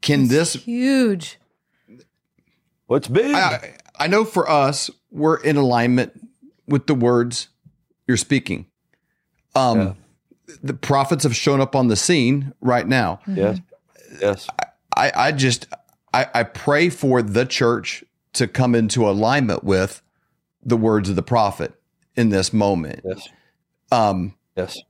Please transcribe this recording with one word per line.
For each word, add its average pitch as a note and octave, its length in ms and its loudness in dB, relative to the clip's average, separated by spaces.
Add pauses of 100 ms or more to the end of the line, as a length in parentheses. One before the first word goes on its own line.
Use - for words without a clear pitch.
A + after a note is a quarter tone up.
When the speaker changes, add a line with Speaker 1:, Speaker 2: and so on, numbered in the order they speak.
Speaker 1:
Can C#3+ 220 2
Speaker 2:
It's B2 80 2
Speaker 1:
this D#3+ 240 2
Speaker 2:
huge. A#3+ 840 -2 (1500)
Speaker 3:
Well, C3 100 0
it's C3 100 -6
big. A#3 260 0
Speaker 1:
I, F3 420 -2 (220)
I D3 80 -2
know G3+ 180 2
for F#3+ 240 -2
us, C#3+ 420 2 (200)
we're D#3 280 2
in D3 180 0
alignment B2 560 2 (540)
with C#3+ 200 -2
the D3+ 80 2
words A#2+ 540 0 (580)
you're B2 120 2
speaking. - 480 -4 (880)
Um, B2 240 2
Speaker 3:
Yeah. F#2+ 140 -2 (680)
Speaker 1:
the C#3 120 -6
prophets C#3 500 0
have B2+ 100 0
shown C#3 260 0
up C3+ 140 -2
on C3 140 2
the G#2+ 80 2
scene C#3 640 0
right B2 260 0
now. G#2 400 0
Speaker 2:
Mm-hmm. G3 120 -6
Speaker 3:
Yes. G#2+ 220 0 (600)
Yes. G2 280 -2 (460)
Speaker 1:
I, - 200 2
I C#3 180 2
just, C3+ 340 -2 (460)
I, A2 220 0
I A#2+ 80 2
pray D3 480 0
for B2+ 320 0
the A2 240 0
church - 580 -2 (300)
to B2 120 0
come B2 280 0
into A2+ 340 2
alignment A2 560 0
with F#2+ 380 -2 (600)
the A#2+ 140 0
words G#2+ 320 2
of G2 80 -2
the F#2 60 -2
prophet G#2 500 -2 (420)
in A2+ 140 2
this G2 240 0
moment. G2 520 -2
Speaker 3:
Yes. F#2 240 -10 (600)
Speaker 1:
Um, G2 440 0 (220)
Speaker 3:
Yes. F2+ 220 -8 (120)